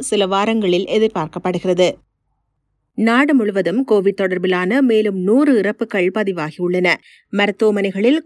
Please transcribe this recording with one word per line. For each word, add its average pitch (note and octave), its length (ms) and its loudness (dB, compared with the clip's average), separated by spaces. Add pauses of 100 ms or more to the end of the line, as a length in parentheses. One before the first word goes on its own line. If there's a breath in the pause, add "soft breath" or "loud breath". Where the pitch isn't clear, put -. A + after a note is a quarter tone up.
சில G3+ 240 0
வாரங்களில் G3 640 0
எதிர்பார்க்கப்படுகிறது. F3+ 1000 0 (1080)
நாடு B3 360 2
முழுவதும் G3+ 440 0 (100)
கோவிட் G3+ 320 2
தொடர்பிலான F#3 600 -2
மேலும் G#3+ 380 0
நூறு B3+ 400 2
இறப்புகள் G3+ 560 -2
பதிவாகியுள்ளன. F3+ 760 -2 (440 soft breath)
மருத்துவமனைகளில் G3+ 920 0